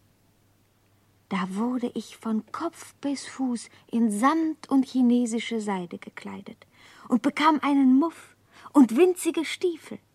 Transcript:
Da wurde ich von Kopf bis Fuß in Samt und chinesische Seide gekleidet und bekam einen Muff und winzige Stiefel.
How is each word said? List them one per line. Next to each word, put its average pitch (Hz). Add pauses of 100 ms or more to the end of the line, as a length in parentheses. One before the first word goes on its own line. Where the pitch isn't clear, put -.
(1300)
Da 190
wurde 240
ich -
von 220
Kopf -
bis 277
Fuß 247 (200)
in 226
Samt 302
und 269
chinesische 240
Seide 196
gekleidet - (500)
und 247
bekam 294
einen 269
Muff - (380)
und 226
winzige 339
Stiefel. - (160)